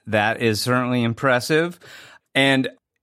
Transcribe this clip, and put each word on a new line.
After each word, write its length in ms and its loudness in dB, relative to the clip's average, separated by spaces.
that 340 0
is 180 0
certainly 440 0
impressive. 760 0
And 360 2